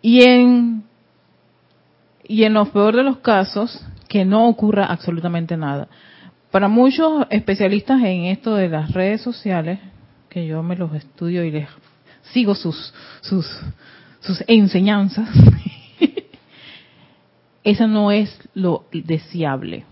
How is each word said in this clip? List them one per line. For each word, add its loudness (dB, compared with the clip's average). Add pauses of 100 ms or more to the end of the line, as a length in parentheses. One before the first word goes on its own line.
Y 6
en, 4 (1400)
y 0
en 4
lo 2
peor 2
de 2
los -2
casos, -2 (240)
que 0
no 4
ocurra 0
absolutamente -6
nada. -8 (640)
Para 2
muchos 2
especialistas -2
en -2
esto -4
de -2
las -6
redes -4
sociales, -6 (500)
que -8
yo -8
me -6
los -8
estudio -8
y -6
les -8 (640)
sigo 0
sus, -10 (280)
sus, -4 (760)
sus -8
enseñanzas, 2 (1200)
<laughs> -20
eso 2
no 0
es -2 (140)
lo -4
deseable. -6